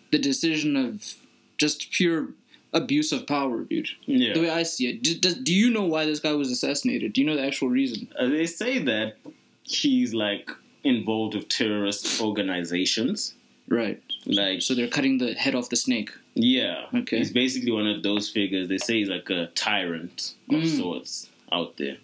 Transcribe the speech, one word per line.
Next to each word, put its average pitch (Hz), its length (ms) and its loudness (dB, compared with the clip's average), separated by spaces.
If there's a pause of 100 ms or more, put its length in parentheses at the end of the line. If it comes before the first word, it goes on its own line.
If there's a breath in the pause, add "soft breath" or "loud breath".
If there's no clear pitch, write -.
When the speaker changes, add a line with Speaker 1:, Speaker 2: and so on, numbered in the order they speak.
(120)
Speaker 1:
the 151 60 4
decision 147 580 2
of 117 380 -4 (440)
just - 340 0
pure 165 360 2 (440 soft breath)
abuse 151 400 2
of 127 140 -4
power, 139 380 0
dude. - 260 -2 (160)
Speaker 2:
Yeah. 127 260 2
Speaker 1:
The 165 80 2
way 165 100 2
I 165 120 0
see 127 260 0
it. 117 140 -6
Do, 165 120 2
does, 180 200 0
do 143 200 -2
you 220 160 6
know 220 140 2
why 156 220 0
this 151 140 -2
guy 156 120 0
was 143 180 0
assassinated? 123 600 0
Do 131 80 2
you 139 60 4
know 156 100 0
the 135 80 -2
actual 139 240 -2
reason? 123 400 0 (100)
Speaker 2:
Uh, 123 100 2
they 156 180 2
say 240 320 0
that 107 380 -2 (480)
he's, 123 500 2
like, 104 360 -2 (340)
involved 110 500 2
with 104 140 -4
terrorist 104 760 0
organizations. 92 1120 0 (340)
Speaker 1:
Right. 113 320 0 (260)
Speaker 2:
Like 95 360 0
Speaker 1:
So - 120 0
they're 120 140 0
cutting 135 300 2
the 120 160 0
head 135 200 0
off 123 140 -2
the 120 80 0
snake. 110 340 0 (240)
Speaker 2:
Yeah. 113 600 2
Speaker 1:
Okay. 120 240 0
Speaker 2:
He's 107 140 0
basically 123 400 2
one 107 160 0
of 98 140 -2
those 104 280 0
figures. 95 380 0
They 95 100 0
say 113 200 0
he's, 101 100 0
like, 90 220 -6
a 87 240 -2
tyrant 87 800 -2 (140)
of 156 140 2
Speaker 1:
Mm. 302 160 2
Speaker 2:
sorts - 500 -4 (240)
out 82 240 -4
there. 69 280 -6